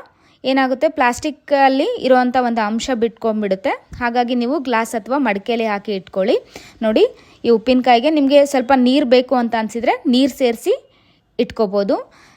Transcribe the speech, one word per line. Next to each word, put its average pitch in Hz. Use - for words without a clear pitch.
ಏನಾಗುತ್ತೆ, 269
ಪ್ಲಾಸ್ಟಿಕ್ಕಲ್ಲಿ 277
ಇರೋವಂಥ 254
ಒಂದು 233
ಅಂಶ 226
ಬಿಟ್ಕೊಂಡ್ಬಿಡುತ್ತೆ. 214
ಹಾಗಾಗಿ 240
ನೀವು 254
ಗ್ಲಾಸ್ 226
ಅಥವಾ 233
ಮಡಿಕೆಯಲ್ಲಿ 220
ಹಾಕಿ 202
ಇಟ್ಕೊಳ್ಳಿ. 196
ನೋಡಿ, 226
ಈ 233
ಉಪ್ಪಿನಕಾಯಿಗೆ 254
ನಿಮಗೆ 277
ಸ್ವಲ್ಪ 254
ನೀರು 277
ಬೇಕು 262
ಅಂತ 233
ಅನಿಸಿದ್ರೆ 233
ನೀರು 262
ಸೇರಿಸಿ 254
ಇಟ್ಕೋಬೋದು. 202